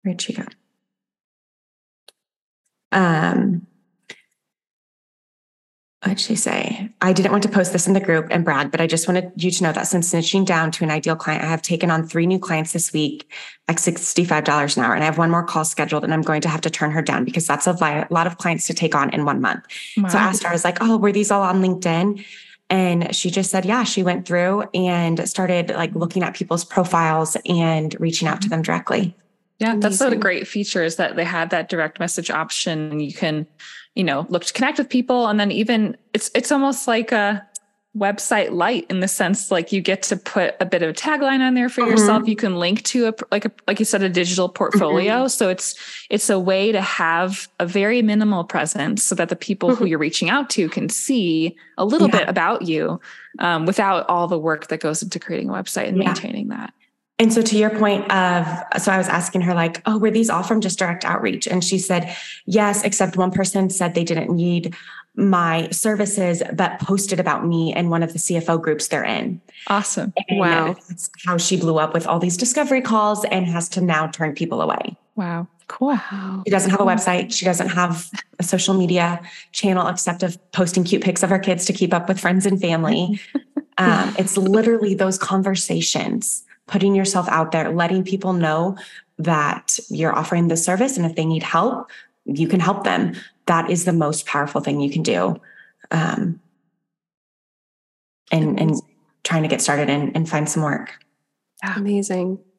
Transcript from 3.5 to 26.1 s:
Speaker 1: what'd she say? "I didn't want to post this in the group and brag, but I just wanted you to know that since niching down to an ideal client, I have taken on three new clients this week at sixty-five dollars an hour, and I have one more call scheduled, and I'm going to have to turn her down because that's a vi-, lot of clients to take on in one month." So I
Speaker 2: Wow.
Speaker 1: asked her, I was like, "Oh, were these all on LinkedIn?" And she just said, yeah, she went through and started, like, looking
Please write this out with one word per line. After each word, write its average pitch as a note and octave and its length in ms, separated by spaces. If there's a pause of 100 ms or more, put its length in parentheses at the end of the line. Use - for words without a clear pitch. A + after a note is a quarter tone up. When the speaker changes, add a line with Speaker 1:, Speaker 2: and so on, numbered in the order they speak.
Speaker 1:
what'd G3 160
she - 160
say? - 540 (120)
"I F#3 120
didn't F#3+ 180
want G3+ 120
to G#3 60
post F#3 240
this F3+ 140
in F#3+ 60
the F#3+ 60
group E3 300
and - 160
brag, C#3+ 260
but D#3+ 100
I E3 60
just E3 200
wanted F3+ 300
you F3 120
to F3+ 140
know D#3+ 80
that - 160
since E3+ 260
niching F3 320
down D#3+ 260
to - 120
an D#3 80
ideal D#3 240
client, D#3 280
I D#3 40
have D#3+ 140
taken F3 280
on D#3+ 160
three E3+ 220
new F#3 100
clients E3 360
this E3 200
week D3+ 380 (360)
at E3 120
sixty-five E3+ 640
dollars D3 340
an B2 60
hour, A#2 100
and F#2 100
I - 20
have D#3 120
one E3+ 140
more E3+ 120
call D#3+ 220
scheduled, D3+ 380
and D#3+ 100
I'm D#3+ 80
going D3+ 200
to E3 80
have D#3 120
to D#3+ 80
turn D3+ 220
her D#3 100
down C#3+ 220
because D#3+ 240
that's C#3+ 180
a F3+ 80
vi-, D3+ 360
lot E3+ 180
of F3 100
clients E3 300
to - 60
take D#3 200
on C#3 180
in D3+ 140
one C#3 160
month." - 220 (320)
So G#3 60
I - 20 (200)
Speaker 2:
Wow. F#3 60
Speaker 1:
asked F#3 140
her, F3 60
I E3+ 40
was E3+ 120
like, F3 160
"Oh, A3+ 160
were G3+ 160
these G3+ 180
all G3+ 100
on F#3 200
LinkedIn?" F#3 640 (460)
And F3+ 460
she - 140
just F#3 220
said, F#3 140
yeah, A#3 180
she - 200
went F3+ 220
through F3+ 380 (100)
and F3 560
started, F3 420
like, E3 220
looking E3+ 300